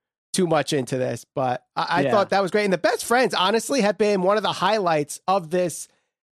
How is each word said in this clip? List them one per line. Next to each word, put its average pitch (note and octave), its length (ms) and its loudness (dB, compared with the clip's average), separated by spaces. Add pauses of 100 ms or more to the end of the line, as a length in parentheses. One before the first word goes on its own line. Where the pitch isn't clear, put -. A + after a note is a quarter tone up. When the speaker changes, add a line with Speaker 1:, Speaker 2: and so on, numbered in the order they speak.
(340)
Speaker 1:
too F#3 120 2
much D#3 280 0
into C3 240 -2
this. B2 260 -4 (100)
But B2+ 300 -2 (100)
I, E3 140 -2
I E3+ 140 0
Speaker 2:
Yeah. C3+ 80 0
Speaker 1:
thought G3 200 2
that G3 120 2
was F3+ 80 -4
great. G#3 140 2
And G3 80 0
the F3 60 2
Best F4 260 0
Friends, A#3 300 2
honestly, A3 460 0
have G3+ 180 2
been G#3 240 2
one G3 140 2
of G#3+ 60 0
the F#3 100 -2
highlights F3 760 0
of F#3 240 0
this F3+ 380 -2 (460)